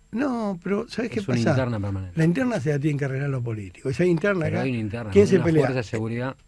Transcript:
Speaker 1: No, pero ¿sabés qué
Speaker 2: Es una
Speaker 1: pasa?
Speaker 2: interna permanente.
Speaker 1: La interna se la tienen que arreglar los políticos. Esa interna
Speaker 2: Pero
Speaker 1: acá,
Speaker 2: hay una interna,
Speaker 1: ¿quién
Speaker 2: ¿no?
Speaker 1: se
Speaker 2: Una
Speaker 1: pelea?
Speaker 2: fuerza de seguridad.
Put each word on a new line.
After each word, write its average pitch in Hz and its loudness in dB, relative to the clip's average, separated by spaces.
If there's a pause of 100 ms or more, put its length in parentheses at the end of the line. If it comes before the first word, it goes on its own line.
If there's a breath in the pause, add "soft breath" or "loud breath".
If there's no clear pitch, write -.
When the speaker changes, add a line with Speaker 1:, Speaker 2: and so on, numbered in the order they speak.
(120)
Speaker 1:
No, 226 -2
pero 202 -4
¿sabés 226 -6
qué 220 -4
Speaker 2:
Es 196 -8
una 123 2
Speaker 1:
pasa? 117 2
Speaker 2:
interna 123 0
permanente. 98 -4
Speaker 1:
La 160 4
interna 226 0
se 135 -2
la 143 0
tienen 147 0
que 139 -2
arreglar 135 -4
los 131 -4
políticos. 110 -6
Esa 170 0
interna 180 2
Speaker 2:
Pero 156 -2
Speaker 1:
acá, - 0
Speaker 2:
hay 135 0
una 117 -2
interna, 110 -6
Speaker 1:
¿quién 202 8
Speaker 2:
¿no? - 2
Speaker 1:
se 190 6
Speaker 2:
Una 165 2
Speaker 1:
pelea? 160 6
Speaker 2:
fuerza 127 0
de 123 0
seguridad. 117 -4 (120)